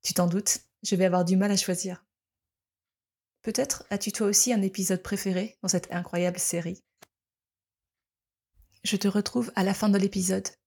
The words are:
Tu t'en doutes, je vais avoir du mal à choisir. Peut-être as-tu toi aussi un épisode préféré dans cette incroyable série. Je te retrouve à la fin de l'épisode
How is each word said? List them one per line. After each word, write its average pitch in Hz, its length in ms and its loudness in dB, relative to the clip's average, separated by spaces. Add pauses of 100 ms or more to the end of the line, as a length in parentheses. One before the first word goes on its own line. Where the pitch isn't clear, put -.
Tu - 120 -6
t'en 180 140 4
doutes, 185 320 -2 (240)
je - 100 0
vais 185 120 4
avoir 180 180 4
du 185 120 4
mal 202 140 2
à 202 60 2
choisir. 180 500 -4 (1400)
Peut-être 233 480 -2
as-tu 202 220 -4
toi 208 160 0
aussi 208 240 2
un 214 100 2
épisode 190 400 -2
préféré 196 600 -4
dans 190 60 -4
cette 180 220 0
incroyable 175 480 -2
série. 170 460 -4 (2000)
Je - 120 0
te 202 120 2
retrouve 208 480 -2
à 190 80 2
la 190 100 2
fin 214 140 2
de 202 100 6
l'épisode 190 480 0 (200)